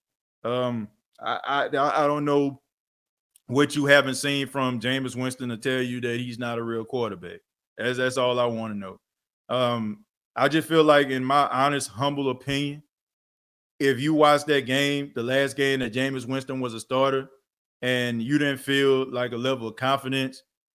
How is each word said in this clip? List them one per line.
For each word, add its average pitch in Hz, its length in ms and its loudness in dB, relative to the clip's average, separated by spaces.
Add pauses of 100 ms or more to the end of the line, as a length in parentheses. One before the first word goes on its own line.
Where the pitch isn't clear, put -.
(420)
Um, 120 460 -2 (320)
I, 117 240 -4
I, 143 320 0
I, 143 280 2
I - 20 2
don't 147 180 0
know 143 380 0 (840)
what 143 280 2
you 147 80 0
haven't 139 300 6
seen 139 320 -2
from 127 340 -2
Jameis 127 340 -4
Winston 127 360 -6
to 117 60 -8
tell 131 260 -2
you 123 180 -4
that 120 180 -4
he's 123 200 -8
not 120 200 -6
a 117 40 -4
real 113 220 -4
quarterback. 92 560 -6 (360)
That's, 123 220 -2
that's 127 180 0
all 123 240 2
I 120 60 4
wanna 113 300 -4
know. 95 240 -12 (480)
Um, 120 560 -2 (320)
I 135 120 4
just 151 200 0
feel 160 160 6
like, 147 240 6
in 131 160 -4
my 139 240 4
honest, 139 420 0
humble 139 400 -2
opinion, 143 520 -6 (960)
if 139 220 2
you 151 140 0
watch 147 300 6
that 143 220 2
game, 143 480 0
the 120 80 -4
last 135 340 0
game 139 240 2
that 120 120 -4
Jameis 131 340 -4
Winston 131 340 -6
was 123 140 -4
a 110 60 -10
starter, 135 480 0 (540)
and 123 400 -2
you 139 160 0
didn't 143 220 0
feel 135 500 2
like 123 220 -4
a 123 40 -6
level 123 300 -2
of 107 80 -10
confidence 131 680 -2 (340)